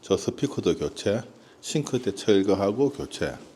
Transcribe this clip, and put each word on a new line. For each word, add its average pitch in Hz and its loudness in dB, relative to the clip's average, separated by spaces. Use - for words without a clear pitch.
저 95 2
스피커도 120 -2
교체, 104 -2
싱크대 - -2
철거하고 101 4
교체 71 -6